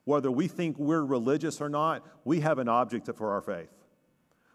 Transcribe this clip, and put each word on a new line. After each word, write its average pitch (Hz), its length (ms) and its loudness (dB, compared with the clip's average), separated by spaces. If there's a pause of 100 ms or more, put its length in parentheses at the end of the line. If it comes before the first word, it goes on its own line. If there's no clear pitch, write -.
whether 135 260 2
we 139 180 0
think 165 300 -4
we're 147 260 2
religious 139 560 0
or 147 80 -4
not, 147 380 -2 (180)
we 156 160 2
have 151 180 2
an 123 100 0
object 117 460 2
for 107 180 -2
our 98 100 0
faith. 87 260 -6 (880)